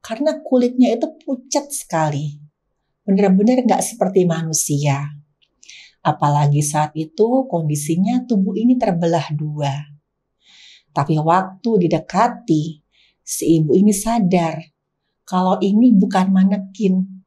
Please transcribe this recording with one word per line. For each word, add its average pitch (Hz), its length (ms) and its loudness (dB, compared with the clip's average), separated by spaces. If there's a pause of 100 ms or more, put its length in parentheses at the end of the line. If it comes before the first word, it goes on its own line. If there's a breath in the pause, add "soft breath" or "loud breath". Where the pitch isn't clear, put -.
Karena 285 340 -2
kulitnya 247 560 2
itu 240 140 -2 (160)
pucat 285 500 -6
sekali, 151 640 -4 (680)
benar-benar 202 580 2
nggak 202 160 2
seperti 190 460 0
manusia. 147 880 -2 (880 loud breath)
Apalagi 147 560 0
saat 151 380 -2
itu 226 500 -2
kondisinya 170 760 -2
tubuh 196 260 0
ini 240 240 2
terbelah 170 560 -2
dua. 147 380 -4 (1200 soft breath)
Tapi 151 240 -2
waktu 180 680 0
didekati, 160 1000 -2 (380)
si - 200 -10 (140)
ibu 156 160 2
ini 190 160 4
sadar 180 720 0 (640)
kalau 185 320 0
ini 208 400 4
bukan 190 320 2
manekin 190 960 0